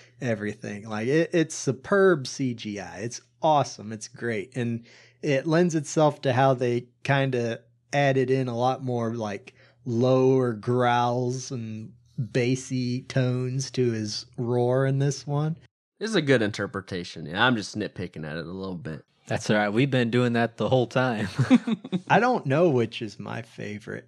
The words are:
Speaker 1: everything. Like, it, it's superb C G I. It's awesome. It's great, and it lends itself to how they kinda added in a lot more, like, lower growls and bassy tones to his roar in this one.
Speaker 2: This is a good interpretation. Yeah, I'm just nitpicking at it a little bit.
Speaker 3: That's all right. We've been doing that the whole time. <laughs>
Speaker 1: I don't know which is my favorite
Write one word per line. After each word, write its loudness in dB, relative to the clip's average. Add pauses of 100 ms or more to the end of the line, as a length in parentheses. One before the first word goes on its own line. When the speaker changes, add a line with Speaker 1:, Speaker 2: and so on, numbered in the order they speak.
(200)
Speaker 1:
everything. -6
Like, -4
it, 2
it's 2
superb 2
C -4
G -8
I. -12
It's -8 (220)
awesome. 0
It's -12
great, -6
and -4 (360)
it 0
lends 2
itself 2
to 2
how 6
they 0 (160)
kinda 0 (340)
added 2
in 0
a -4
lot 0
more, -2
like, -8 (320)
lower 4
growls 0
and -10 (240)
bassy -2
tones -2
to 2
his -6 (100)
roar 2
in 0
this -2
one. -2 (440)
Speaker 2:
This -6
is 0
a 4
good 6
interpretation. -4
Yeah, 0
I'm 4
just -6
nitpicking -8
at -6
it -6
a -12
little -8
bit. -10 (240)
Speaker 3:
That's -4
all 4
right. 2
We've 2
been 2
doing 2
that 0
the 0
whole 4
time. 0 (420)
<laughs> -6
Speaker 1:
I 6
don't 0
know 4
which 0
is -10
my -8
favorite -12